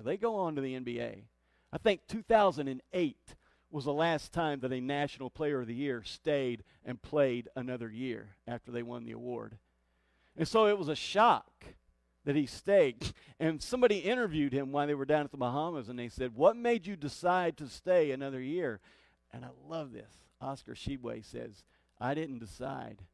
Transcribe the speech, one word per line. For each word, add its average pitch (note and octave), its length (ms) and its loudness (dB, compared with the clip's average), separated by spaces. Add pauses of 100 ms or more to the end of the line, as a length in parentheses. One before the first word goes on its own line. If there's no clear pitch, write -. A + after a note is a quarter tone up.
They E3 120 -2
go A3 180 -2
on F3 200 0
to C#3 60 -2
the C3 140 -4
N B2+ 80 -8
B A#2+ 160 -6
A. A2+ 260 -8 (480)
I E3 60 -4
think G3+ 280 2
two A3 140 -6
thousand F#3+ 460 6
and B2+ 140 -6 (120)
eight E3+ 420 -2 (360)
was C#3+ 140 -4
the D3 60 0
last D#3+ 400 0
time D#3 280 0
that B2+ 120 -2
a B2+ 80 -2
National C#3 520 -4
Player D3 280 0
of A#2+ 80 -6
the A#2 60 -6
Year B2+ 320 -4
stayed C3 580 -2 (220)
and B2 160 -10
played C3 540 2
another B2 340 -6
year A2 460 -8 (120)
after A#2+ 240 -10
they A#2+ 120 -4
won A#2+ 200 -10
the A2+ 100 -12
award. A2+ 440 -10 (800)
And D#3 100 0
so A3 200 6
it G#3 100 6
was D#3+ 120 -2
a D3+ 60 0
shock - 720 4 (580)
that C#3+ 120 0
he D3 100 4
stayed. C#3+ 680 2 (260)
And D#3+ 240 0
somebody A#3+ 340 4
interviewed F3 560 0
him C3+ 180 -2
while C#3+ 140 2
they D3 80 0
were C3+ 120 -2
down D3 200 4
at C#3 60 -12
the C#3+ 60 -14
Bahamas, C#3 520 -2
and B2 80 -8
they A#2+ 100 -6
said, B2 280 -6
"What E3+ 200 6
made A#3 300 -2
you G3+ 100 -8
decide E3+ 640 0
to D3 100 -12
stay D#3+ 440 2
another C3+ 280 -4
year?" C3 400 -4 (540)
And B2 100 -12
I B2 60 -12 (180)
love D#3 240 -8
this. A2 220 -16 (260)
Oscar C3 360 -10
Tshiebwe A#2 500 -8
says, A2+ 380 -14 (360)
"I B2+ 140 -2
didn't D3 260 -6
decide. A#2 600 -10 (120)